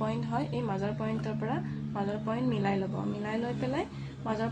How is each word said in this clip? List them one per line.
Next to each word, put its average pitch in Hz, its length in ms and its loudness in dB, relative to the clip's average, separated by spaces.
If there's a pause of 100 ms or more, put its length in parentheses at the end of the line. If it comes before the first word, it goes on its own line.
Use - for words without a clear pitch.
পইণ্ট 220 300 0
হয়, 233 160 2 (100)
এই 240 140 0
মাজৰ 196 300 0
পইণ্টৰ 220 400 0
পৰা 226 160 2 (400)
মাজৰ 202 300 0
পইণ্ট 233 260 2
মিলাই 196 300 4
ল'ব। 185 120 0 (200)
মিলাই 214 280 -2
লৈ 240 200 0
পেলাই 269 220 0 (420)
মাজৰ 220 260 0